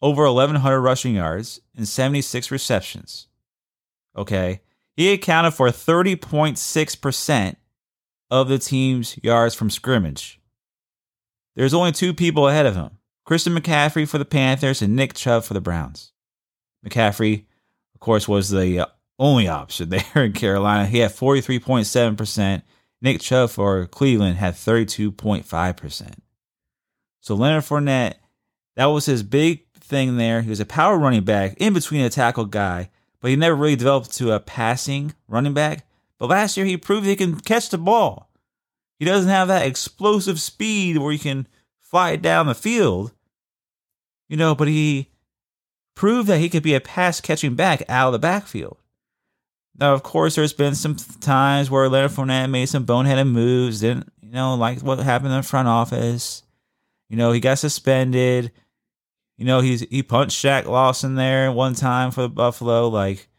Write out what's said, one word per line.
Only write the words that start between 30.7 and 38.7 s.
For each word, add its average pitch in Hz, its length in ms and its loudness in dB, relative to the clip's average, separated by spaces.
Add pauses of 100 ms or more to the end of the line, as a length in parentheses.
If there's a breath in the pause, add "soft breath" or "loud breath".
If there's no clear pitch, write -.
running 127 260 2
back, 98 320 0
in 214 160 0
between 151 300 -2
a 120 80 0
tackle 120 340 0
guy, 98 460 -4 (300)
but 123 100 -2
he 135 60 2
never 160 180 2
really 147 220 0
developed 123 400 0
to 117 160 0
a 104 80 0
passing 135 760 -4 (140)
running 139 260 -2
back. 151 320 -4 (320)
But 123 100 -6
last 196 280 0
year, 196 100 -2
he 185 100 -2
proved 202 300 -2
he 196 100 2
can 180 240 -2
catch - 300 -2
the 180 80 -4
ball. 190 520 0 (680)